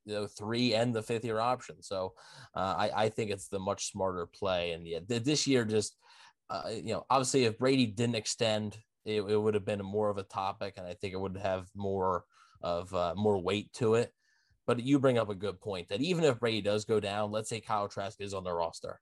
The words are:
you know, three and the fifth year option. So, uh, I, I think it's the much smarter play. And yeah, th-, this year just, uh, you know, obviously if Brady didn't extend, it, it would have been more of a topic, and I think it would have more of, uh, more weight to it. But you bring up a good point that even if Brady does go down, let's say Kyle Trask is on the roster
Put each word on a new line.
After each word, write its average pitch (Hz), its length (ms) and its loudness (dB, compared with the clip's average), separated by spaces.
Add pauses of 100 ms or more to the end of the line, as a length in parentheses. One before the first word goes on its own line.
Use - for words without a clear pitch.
you 104 100 -6
know, 104 140 -2
three 117 460 0
and 117 200 4
the 110 80 0
fifth 113 220 -2
year 110 160 0
option. 117 420 -2
So, 92 320 -6 (400)
uh, 90 240 0
I, 104 160 2
I 110 140 2
think 107 240 -2
it's 95 160 -6
the 98 100 -4
much 95 320 -2
smarter 92 360 -2
play. 87 480 -2
And 85 120 -10
yeah, 82 140 -6
th-, 113 240 -2
this 143 240 2
year 127 160 6
just, 107 320 0 (540)
uh, 80 200 -6
you 107 220 -6
know, 95 180 -4
obviously 131 360 4
if 107 120 0
Brady 131 280 4
didn't 117 280 0
extend, 107 640 0 (260)
it, 107 180 0
it 104 140 2
would 107 180 4
have 101 100 -2
been 104 200 -2
more 104 240 0
of 101 100 -2
a 98 40 -4
topic, 98 540 -6
and 92 100 -12
I 90 80 -10
think 95 180 -8
it 92 80 -4
would 95 160 -4
have 95 380 -2
more 95 520 0 (360)
of, 90 320 -4
uh, 87 220 0
more 101 260 4
weight 101 300 -2
to 113 240 2
it. 117 160 0 (560)
But 120 160 0
you 139 160 4
bring 127 180 6
up 107 120 0
a 104 40 -6
good 95 260 -6
point 92 280 -6
that 101 120 -4
even 170 220 0
if 135 160 4
Brady 113 240 0
does 104 220 2
go 110 160 2
down, 104 320 -2
let's 110 160 -2
say 110 120 -6
Kyle 104 280 -2
Trask 98 320 -8
is 101 140 -6
on 95 100 -6
the 90 80 -2
roster 85 500 -4